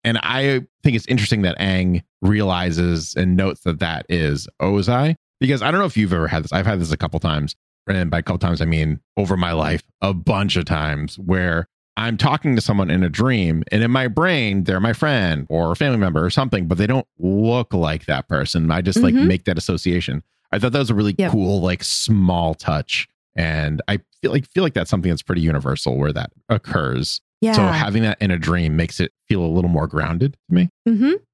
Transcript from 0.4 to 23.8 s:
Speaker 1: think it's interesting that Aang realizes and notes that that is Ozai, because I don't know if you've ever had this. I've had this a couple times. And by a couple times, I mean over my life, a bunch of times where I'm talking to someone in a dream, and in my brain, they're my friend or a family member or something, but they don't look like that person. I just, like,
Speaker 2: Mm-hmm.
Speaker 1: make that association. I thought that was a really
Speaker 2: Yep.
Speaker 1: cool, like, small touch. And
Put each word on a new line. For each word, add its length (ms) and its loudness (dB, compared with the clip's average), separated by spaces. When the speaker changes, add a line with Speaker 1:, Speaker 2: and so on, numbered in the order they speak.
Speaker 1:
think 120 2
it's 120 -2
interesting 360 0
that 160 0
Aang 420 0
realizes 920 0
and 200 2
notes 260 0
that 180 -2
that 300 -4
is 380 0
Ozai, 540 2
because 220 0
I 100 0
don't 80 2
know 60 2
if 120 -2
you've 160 2
ever 140 2
had 160 -2
this. 100 -8
I've 120 0
had 140 0
this 120 -2
a 60 -2
couple 220 -2
times. 360 -2
And 240 0
by 80 0
a 40 -4
couple 160 -4
times, 220 0
I 40 0
mean 340 0
over 180 0
my 160 0
life, 320 -2
a 120 0
bunch 420 0
of 100 0
times 520 -4
where 500 -2
I'm 200 -4
talking 380 0
to 60 2
someone 280 0
in 140 2
a 60 0
dream, 640 0
and 120 2
in 80 0
my 160 0
brain, 560 0
they're 160 0
my 140 0
friend 560 0
or 240 0
a 20 0
family 220 0
member 260 2
or 60 2
something, 380 0
but 100 0
they 100 2
don't 200 0
look 560 0
like 320 0
that 240 -2
person. 420 0
I 100 0
just, 180 0
like, 140 4
Speaker 2:
Mm-hmm. 140 4
Speaker 1:
make 180 0
that 120 0
association. 680 -2
I 80 -2
thought 120 0
that 80 0
was 100 0
a 60 2
really 220 2
Speaker 2:
Yep. 140 0
Speaker 1:
cool, 300 2
like, 220 0
small 680 0
touch. 560 -4
And 520 -2